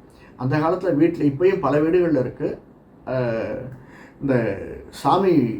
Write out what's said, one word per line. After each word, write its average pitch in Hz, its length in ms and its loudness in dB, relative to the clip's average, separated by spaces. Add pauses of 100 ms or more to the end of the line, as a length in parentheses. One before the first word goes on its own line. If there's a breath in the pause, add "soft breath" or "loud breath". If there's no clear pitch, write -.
(360 loud breath)
அந்த 131 220 -2
காலத்துல 180 380 0
வீட்டுல, 160 280 2
இப்பயும் 175 360 2
பல 135 200 0
வீடுகள்ல 165 400 2
இருக்கு, 127 280 -4 (580)
அஹ், 117 560 -4 (560 loud breath)
இந்த 135 160 -2 (560)
சாமி 180 440 2 (260)